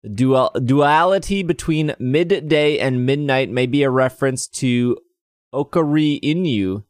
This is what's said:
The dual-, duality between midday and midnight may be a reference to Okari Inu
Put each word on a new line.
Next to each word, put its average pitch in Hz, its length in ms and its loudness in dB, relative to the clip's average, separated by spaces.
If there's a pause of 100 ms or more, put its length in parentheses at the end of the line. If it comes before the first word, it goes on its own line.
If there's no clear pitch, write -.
The 110 60 -14
dual-, 127 420 2 (120)
duality 165 800 2
between 156 560 -2
midday 151 800 0
and 127 260 0
midnight 135 440 0
may 123 180 -2
be 139 160 0
a 135 60 2
reference 131 580 -2
to 123 500 -2 (560)
Okari 151 680 0
Inu 117 680 -2